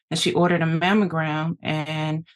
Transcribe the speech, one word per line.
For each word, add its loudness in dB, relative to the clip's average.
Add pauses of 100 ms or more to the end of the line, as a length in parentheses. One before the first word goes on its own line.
and -4
she 0
ordered 4
a 0
mammogram. 0
And -4